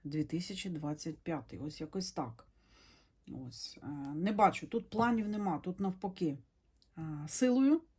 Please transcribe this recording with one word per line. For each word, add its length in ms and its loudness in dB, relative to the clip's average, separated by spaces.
Дві 200 -2
тисячі 460 -4
двадцять 500 -4
п'ятий. 400 -6
Ось 220 -8
якось 300 -6
так. 360 -8
Ось, 360 -12
е, 40 -10
не 160 0
бачу. 360 4
Тут 220 -4
планів 400 2
нема. 280 -2
Тут 220 -6
навпаки, 580 -2
е, 300 -6
силою. 540 6